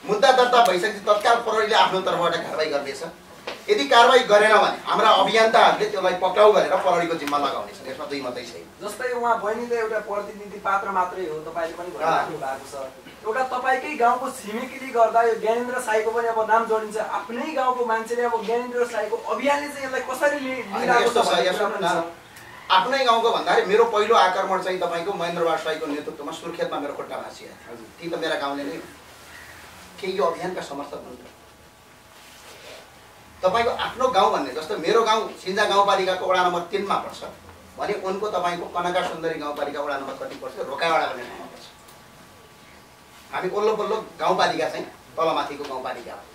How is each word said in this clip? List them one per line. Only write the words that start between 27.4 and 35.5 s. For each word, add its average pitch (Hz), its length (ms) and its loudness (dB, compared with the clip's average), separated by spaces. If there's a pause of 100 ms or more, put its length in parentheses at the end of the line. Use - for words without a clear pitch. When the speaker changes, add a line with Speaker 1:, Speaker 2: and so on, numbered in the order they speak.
Speaker 1:
ती 170 80 -10
त 165 60 -4
मेरा 160 200 -4
गाउँले 143 300 -4
नै 151 60 -6
हो। - 120 -10 (1160)
के 196 60 -8
यो 190 180 0
अभियानका 175 360 -4
समर्थक 143 340 -10
हुन्? 131 220 -14 (2250)
तपाईँको 202 280 2
आफ्नो - 380 -2
गाउँ 208 240 4
भन्ने, 147 280 -4
जस्तो - 160 -6
मेरो 214 260 2
गाउँ 214 260 0 (160)
सिन्जा 202 200 0